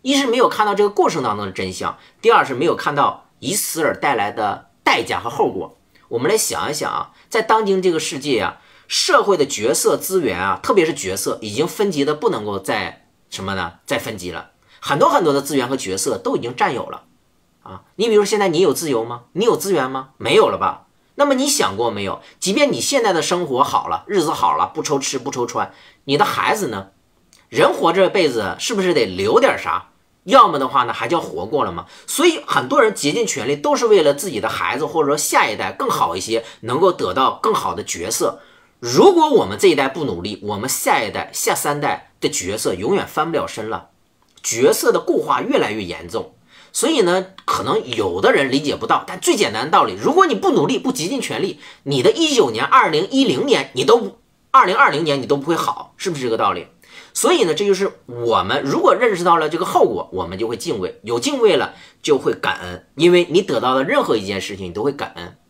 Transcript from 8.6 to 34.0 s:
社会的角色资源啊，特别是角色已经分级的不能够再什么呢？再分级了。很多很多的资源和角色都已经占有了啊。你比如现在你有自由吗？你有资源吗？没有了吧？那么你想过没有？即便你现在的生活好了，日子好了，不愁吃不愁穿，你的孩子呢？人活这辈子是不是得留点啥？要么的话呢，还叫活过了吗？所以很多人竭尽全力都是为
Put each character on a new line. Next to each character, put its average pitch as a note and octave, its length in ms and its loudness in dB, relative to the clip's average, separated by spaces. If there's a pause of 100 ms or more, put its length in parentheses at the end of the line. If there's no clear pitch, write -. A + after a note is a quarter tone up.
社 C#4+ 340 2
会 F#3+ 140 2
的 D3 100 2
角 A2+ 280 -2
色 E3 240 0
资 F#3+ 240 -2
源 F#2 180 -2
啊， F#2+ 220 -2
特 - 100 -2
别 F#3 140 4
是 E3+ 80 -2
角 F#2 200 -6
色 A2 280 -4
已 G#2+ 100 -8
经 C#3+ 160 0
分 G3+ 220 -2
级 C#3+ 160 0
的 D3+ 80 0
不 G3+ 160 0
能 A#2 120 -4
够 G#2 160 -4
再 G2 480 -6 (220)
什 - 160 -12
么 G2 100 -4
呢？ F2 200 -6 (100)
再 C3 140 -2
分 A2+ 180 -8
级 F2 140 -10
了。 D#2+ 220 -12 (280)
很 D3 180 -2
多 C4+ 120 6
很 C#4 120 2
多 D3 120 4
的 C#3 80 0
资 C#3+ 140 -4
源 B2 120 0
和 C3+ 80 -4
角 G2 220 -6
色 - 180 -4
都 B3 200 -4
已 D3+ 40 -2
经 B2 160 -8
占 F3+ 180 0
有 G#2+ 100 -4
了 - 200 -14 (580)
啊。 F#2+ 200 -18 (140)
你 A3+ 120 0
比 A3 60 2
如 G#3 100 6
现 G3+ 160 0
在 G3 80 2
你 D#3+ 120 0
有 F3 120 4
自 E3 160 -4
由 A2+ 160 0
吗？ A#2+ 280 -12
你 F#3+ 120 -2
有 A3 140 4
资 G3 140 -4
源 C3+ 180 0
吗？ C3+ 260 -10
没 A#2+ 200 0
有 C3+ 120 6
了 G2 80 -2
吧？ F#2 300 -4 (300)
那 C#4+ 100 4
么 C#4+ 80 2
你 C4 120 0
想 G2 300 -2
过 A#2 140 0
没 G#2 120 -8
有？ F#2+ 200 -6 (180)
即 F#3+ 140 -2
便 C#4+ 180 2
你 B2 80 -4
现 B3+ 240 0
在 G3+ 80 2
的 E3 80 2
生 F3 260 -2
活 B2+ 160 0
好 - 260 0
了， E2 200 -6
日 G3 140 0
子 D3+ 80 0
好 F2 260 0
了， F2+ 180 -2
不 D3+ 80 -6
愁 C#3+ 160 0
吃 C3+ 200 -4
不 B2 120 -6
愁 B2 160 -4
穿， A2 260 -6 (320)
你 C#3 120 0
的 G3+ 80 4
孩 B2+ 320 -2
子 F#3 120 -4
呢？ G2 200 -8 (640)
人 D#3+ 220 4
活 E3 200 0
这 F#3 160 4
辈 F#3 200 2
子 G#2+ 300 -2
是 - 160 -6
不 G3 80 0
是 F3+ 100 2
得 C#3 120 2
留 G2 340 0
点 B2 180 2
啥？ E2+ 340 -6 (340)
要 A3 240 6
么 D3+ 100 -2
的 C3 80 -2
话 C3 160 0
呢， A#2 100 -2
还 A2+ 140 -6
叫 E3 140 0
活 F2 260 -8
过 B2+ 180 -2
了 G2 60 -4
吗？ E2+ 160 -10 (220)
所 E4 180 0
以 E4 180 2
很 B2+ 240 0
多 C#4 140 4
人 G#3+ 100 4
竭 D3 200 -2
尽 A3+ 120 0
全 A#2+ 220 -4
力 C#3+ 80 0
都 C#4 220 0
是 A#3 100 0
为 G#3 160 6